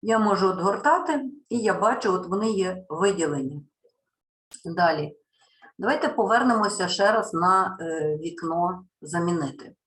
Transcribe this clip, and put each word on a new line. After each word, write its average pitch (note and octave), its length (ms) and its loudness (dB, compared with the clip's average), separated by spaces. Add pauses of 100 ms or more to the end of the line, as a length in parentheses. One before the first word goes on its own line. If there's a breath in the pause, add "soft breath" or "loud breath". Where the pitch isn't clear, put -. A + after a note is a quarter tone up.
Я A3 160 2
можу G3 300 4
отгортати, C4+ 800 0 (180)
і A#3 100 -4
я G#3 160 2
бачу, G#3+ 380 0
от F3 140 -2
вони G3+ 240 -2
є F#3 380 -2
виділені. D3+ 800 -2 (960)
Далі. E3 520 0 (640 soft breath)
Давайте C#4 300 0
повернемося A3+ 800 2
ще G3+ 240 2
раз A3+ 220 0
на, F#3+ 460 2
е, D#3+ 360 -2
вікно E3+ 680 -4 (160)
«Замінити». E3+ 760 -4 (120)